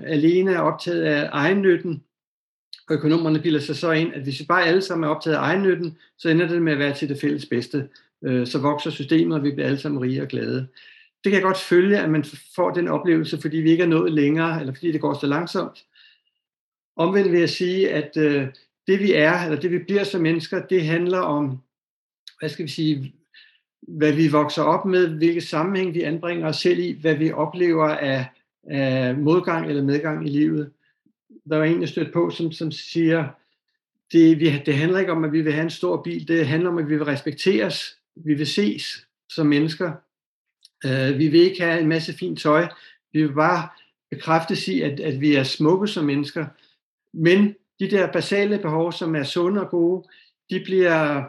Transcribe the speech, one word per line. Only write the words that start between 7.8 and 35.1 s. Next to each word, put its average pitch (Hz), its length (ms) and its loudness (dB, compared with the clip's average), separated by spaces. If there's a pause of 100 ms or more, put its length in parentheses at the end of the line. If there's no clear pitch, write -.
Øh, 127 240 0
så 139 120 -4
vokser 147 300 -2
systemet, 160 480 0
og 139 60 -2
vi 143 80 0
bliver 139 160 -4
alle 135 120 0
sammen 143 220 -4
rige 131 200 -2
og 139 60 -6
glade. 127 400 -4 (560)
Det 196 80 0
kan - 20 2
jeg 190 100 4
godt 190 160 2
følge, 190 380 4
at 180 120 0
man 156 120 2
f-, - 340 -10
får 180 160 0
den 175 160 -2
oplevelse, 160 540 0
fordi 156 160 -4
vi 160 140 4
ikke 170 120 4
er 175 40 2
nået 165 240 2
længere, 160 480 2
eller 135 140 -6
fordi 170 180 -4
det 151 100 -2
går 147 120 -2
så 139 140 -4
langsomt. 165 580 -4 (1120)
Omvendt 185 360 2
vil 175 80 4
jeg 165 100 2
sige, 185 440 0
at, 151 240 -4
øh, 143 300 2 (400)
det 190 120 2
vi 196 140 2
er, 156 200 4
eller 165 260 -2
det 175 120 -4
vi 175 80 -2
bliver 196 240 -2
som 196 180 -2
mennesker, 165 460 -2
det 180 180 2
handler 175 340 0
om, 147 400 -2 (800)
hvad 156 100 -6
skal 165 160 -10
vi 143 60 -10
sige, 147 420 -2 (680)
hvad 151 320 0
vi 160 140 4
vokser 151 360 2
op 185 220 2
med, 185 220 2
hvilke 165 340 0
sammenhæng 180 520 -2
vi 170 80 -4
anbringer 165 460 -4
os 151 100 -2
selv 175 220 2
i, 175 120 -2 (100)
hvad 160 140 2
vi 156 160 0
oplever 160 560 0
af, 139 380 -2 (380)
af 131 540 0
modgang 160 520 0
eller 143 140 0
medgang 151 440 -2
i - 20 -4
livet. 151 420 0 (800)
Der 156 80 0
var 156 80 2
en, 170 160 2
jeg 160 80 -4
stødte 160 220 -4
på, 170 180 0
som, 165 220 -4
som 160 200 -8
siger, 165 560 0 (840)
"Det, 165 280 8
vi, 143 260 2
det 147 100 2
handler 170 240 2
ikke 180 120 0